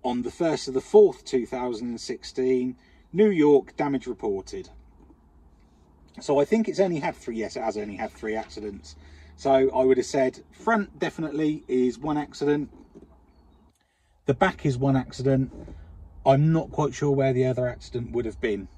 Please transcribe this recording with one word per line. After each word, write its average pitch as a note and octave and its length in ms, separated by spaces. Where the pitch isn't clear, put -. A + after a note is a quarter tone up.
On B2 180
the A#2+ 100
first D#3+ 360
of C3 60
the C3 80
fourth, G3+ 440
two B2 200
thousand B2 440
and A#2 100
sixteen, B2+ 760
New G#3 180
York, D3 460
damage C#3 320
reported. G2 640
So C#3+ 180
I C#3+ 60
think A3 240
it's - 100
only F3 200
had - 160
three, A2+ 220
yes, G#2+ 200
it B2+ 60
has A2 120
only G#2 220
had G#2+ 140
three A2 240
accidents. G#2+ 600
So C#3 160
I C3 320
would C3 140
have B2 80
said C3 460
front G#3+ 480
definitely D3+ 680
is B2+ 320
one D3 180
accident. C#3+ 520
The C3+ 80
back F#3+ 320
is C3 120
one C3+ 180
accident. C3 560
I'm D3 280
not D#3+ 180
quite D3 220
sure C#3+ 180
where C3+ 220
the B2+ 120
other B2+ 220
accident A#2+ 440
would A2+ 140
have G#2 140
been. G2+ 380